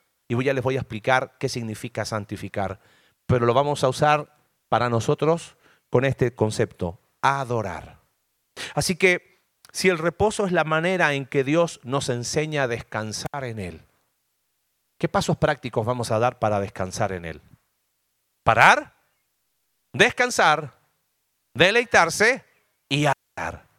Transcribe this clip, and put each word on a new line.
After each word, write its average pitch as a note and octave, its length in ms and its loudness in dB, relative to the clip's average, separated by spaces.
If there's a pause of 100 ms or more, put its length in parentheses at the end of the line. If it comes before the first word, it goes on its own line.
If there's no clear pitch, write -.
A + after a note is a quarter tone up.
(300)
Y A#2 60 -2
voy, B2+ 100 -2
ya C#3 80 2
les C3 100 -2
voy C3 140 -2
a - 20 -4
explicar C3 580 -2
qué C3+ 120 -4
significa A2 560 -8
santificar, G2+ 760 -6 (460)
pero B2 200 2
lo A#2 80 4
vamos C#3+ 300 2
a C3 60 2
usar D3 480 0 (320)
para A2+ 180 2
nosotros D3 720 0 (320)
con B2+ 160 2
este B2+ 280 0
concepto, G#2+ 640 -2 (240)
adorar. A#2+ 760 -4 (760)
Así D#3 220 -2
que, F3+ 400 0 (360)
si - 180 0
el F3 80 2
reposo G3 480 -2
es F3 80 -2
la E3 100 2
manera D#3+ 500 0
en C#3 120 -4
que C#3 180 0
Dios D#3+ 400 0
nos C3 240 -4
enseña C#3+ 560 -4
a B2+ 60 0
descansar A2+ 720 -8
en A2+ 160 -10
Él, E2+ 260 -12 (1120)
¿qué E3 120 -4
pasos F#3+ 260 -2
prácticos C3 500 -2
vamos A#2+ 260 -4
a A2 80 2
dar B2 200 0
para G#2+ 220 0
descansar F#2+ 500 -6
en F2 140 -10
Él? D#2 160 -12 (1000)
Parar, E3 520 6 (1000)
descansar, F3+ 840 2 (760)
deleitarse G#3 920 2 (420)
y D3 180 0
adorar. E2+ 640 -6 (120)